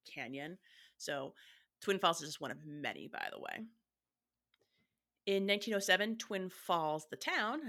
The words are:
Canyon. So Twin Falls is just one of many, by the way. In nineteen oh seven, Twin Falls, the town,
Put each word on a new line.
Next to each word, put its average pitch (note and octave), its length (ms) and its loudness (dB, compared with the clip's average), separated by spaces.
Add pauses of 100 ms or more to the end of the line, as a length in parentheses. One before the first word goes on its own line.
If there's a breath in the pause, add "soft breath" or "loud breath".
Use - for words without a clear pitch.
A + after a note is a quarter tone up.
(140)
Canyon. C#3 440 -8 (400 loud breath)
So C#3+ 360 -4 (480 loud breath)
Twin G3 180 2
Falls E3+ 220 6
is D3 60 -6
just D#3 140 -8
one C3 100 -4
of C3 140 -6
many, C#3 420 -6
by - 240 -6
the - 80 -8
way. - 240 -8 (1600)
In G3 200 4
nineteen G3+ 280 2
oh G3+ 60 4
seven, G3+ 380 4
Twin F#3+ 320 -4
Falls, D#3 600 0
the - 60 -6
town, D4 540 0